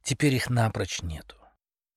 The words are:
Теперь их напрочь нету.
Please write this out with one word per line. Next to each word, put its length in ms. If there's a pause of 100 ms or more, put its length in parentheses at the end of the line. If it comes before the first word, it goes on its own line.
Теперь 320
их 160
напрочь 500
нету. 360 (600)